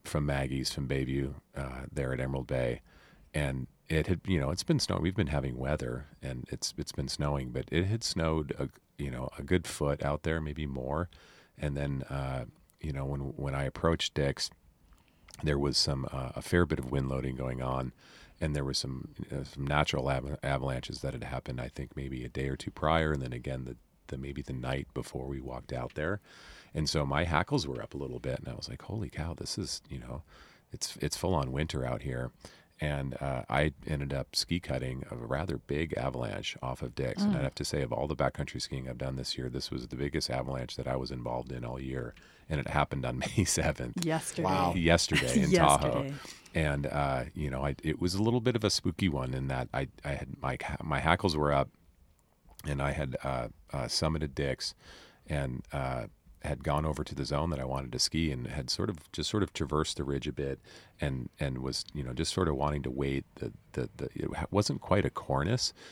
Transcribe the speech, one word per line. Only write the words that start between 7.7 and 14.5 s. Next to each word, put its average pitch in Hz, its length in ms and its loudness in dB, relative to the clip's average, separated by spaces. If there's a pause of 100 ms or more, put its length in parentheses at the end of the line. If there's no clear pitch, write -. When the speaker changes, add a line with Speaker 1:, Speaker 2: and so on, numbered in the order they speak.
Speaker 1:
it 85 140 4
had 113 180 0
snowed 80 560 0
a, 69 100 -2 (320)
you 69 100 -2
know, 62 260 -6
a 71 60 -8
good 85 240 4
foot 71 360 0
out 73 200 0
there, 80 180 2
maybe 76 240 -4
more. 69 440 -2 (480)
And 71 200 0
then, 131 260 0
uh, - 420 -4 (360)
you 76 100 -4
know, 67 140 -2
when, 69 160 -2
when 67 340 -4
I 69 80 0
approached 80 520 4
Dick's, 69 340 2 (920)